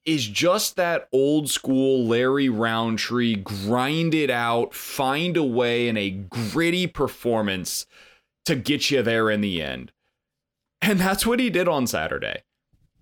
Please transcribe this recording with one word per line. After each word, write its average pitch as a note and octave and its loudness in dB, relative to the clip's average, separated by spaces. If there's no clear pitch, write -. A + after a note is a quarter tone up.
is D3+ 0
just E3+ 0
that E3+ -2
old C#3+ 2
school C3 2
Larry C3 2
Roundtree, A2+ 0
grind B2 -2
it D3+ 2
out, A#2 0
find D3 -2
a E3 2
way A#2+ 0
in A2 -2
a G2+ -2
gritty A#2 -2
performance A2 -2
to E3 0
get C#3 -2
you B2+ 2
there A2+ 2
in G#2 2
the F#2 -2
end. C2 -8
And G3+ 2
that's F#3+ 0
what B3 2
he B3 0
did F3 0
on C#3+ 2
Saturday. - -4